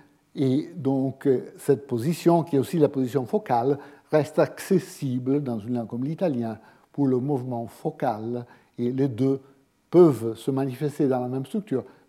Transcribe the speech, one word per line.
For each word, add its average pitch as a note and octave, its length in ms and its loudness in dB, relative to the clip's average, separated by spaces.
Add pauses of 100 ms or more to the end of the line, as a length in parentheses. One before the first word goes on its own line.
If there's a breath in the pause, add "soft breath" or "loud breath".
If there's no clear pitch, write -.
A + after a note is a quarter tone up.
(340 loud breath)
et C#3 420 0
donc, C3+ 500 -2
euh, B2 300 2
cette - 300 0
position, D#3+ 580 2
qui - 120 -2
est - 20 4
aussi D#3+ 200 0
la D3 120 4
position C3 340 -2
focale, C3+ 540 0 (340 loud breath)
reste D3+ 260 2
accessible C#3 1040 0
dans A#2+ 160 -4
une A2+ 160 -6
langue A#2 140 -4
comme A#2+ 160 -6
l'italien C3+ 540 -2 (340 loud breath)
pour C#3+ 140 0
le B2+ 120 2
mouvement B2 480 -4
focal, A#2+ 760 -6 (340 loud breath)
et A#2+ 140 0
les C3+ 160 2
deux C3+ 320 0 (500 loud breath)
peuvent A#2 460 6
se - 140 -4
manifester C#3 580 -2
dans B2+ 120 0
la B2 80 -6
même C3 180 -6
structure, C3+ 380 -4 (240 loud breath)